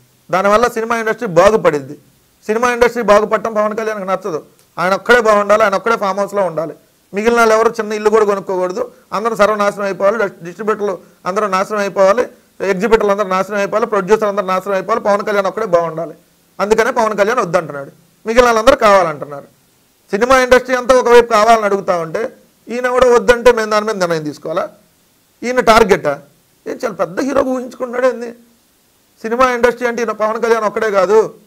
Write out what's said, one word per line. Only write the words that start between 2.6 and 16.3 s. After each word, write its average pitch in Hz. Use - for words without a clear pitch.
ఇండస్ట్రీ 233
బాగుపడటం 214
పవన్ 214
కళ్యాణ్కి 214
నచ్చదు, 185
ఆయన 180
ఒక్కడే 240
బాగుండాలి, 208
ఆయన 196
ఒక్కడే 233
ఫామ్ 196
హౌస్ 196
లో 202
ఉండాలి. 160
మిగిలిన 226
వాళ్ళు 226
ఎవరు 226
చిన్న 220
ఇల్లు 214
కూడా 214
కొనుక్కోకూడదు. 190
అందరూ 220
సర్వనాశనం 202
అయిపోవాలి. 196
డిస్-, 190
డిస్ట్రిబ్యూటర్లు 202
అందరూ 202
నాశనం 190
అయిపోవాలి. 202
ఎగ్జిబిటర్లు 202
అందరూ 202
నాశనం 190
అయిపోవాలి. 202
ప్రొడ్యూసర్లు 208
అందరూ 196
నాశనం 185
అయిపోవాలి. 196
పవన్ 208
కళ్యాణ్ 202
ఒక్కడే 220
బాగుండాలి. 165